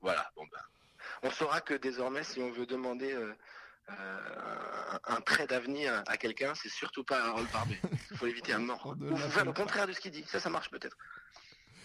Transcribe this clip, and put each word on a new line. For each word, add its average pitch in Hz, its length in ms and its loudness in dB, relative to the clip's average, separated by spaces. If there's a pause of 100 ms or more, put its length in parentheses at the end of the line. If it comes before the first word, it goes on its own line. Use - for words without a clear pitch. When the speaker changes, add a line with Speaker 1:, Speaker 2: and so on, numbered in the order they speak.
Speaker 1:
voilà, 92 360 2
bon, 76 140 -10
bah. » - 120 -10 (600)
On 131 80 2
saura 156 300 4
que 151 140 0
désormais, 131 500 0
si - 160 -4
on 123 100 0
veut 120 160 -2
demander, 127 460 0
euh, 113 200 -2 (580)
euh, 98 280 -6 (880)
un, 208 100 4
un 220 40 2
prêt - 260 6
d'avenir 127 600 2
à 113 100 2
quelqu'un, 135 380 0
c'est - 160 -6
surtout - 340 -4
pas 131 180 2
Harold 117 300 2
Barbet. 110 260 0 (320)
Il - 60 -8
faut 123 100 0
éviter 120 280 2
à 107 40 6
mort. 120 240 0
Speaker 2:
<laughs> - 40 -10
On 139 100 -2
ne 143 140 -4
Speaker 1:
Ou 160 60 4
faut - 0 -
faire 143 120 2
Speaker 2:
l'appelle 196 200 6
Speaker 1:
le 160 40 0
Speaker 2:
pas. 170 100 0
Speaker 1:
contraire 202 240 4
de 185 60 -4
ce - 80 -4
qu'il 190 120 -8
dit. 151 140 -8
Ça, - 140 0
ça - 80 0
marche 160 220 0
peut-être. - 260 -8 (880)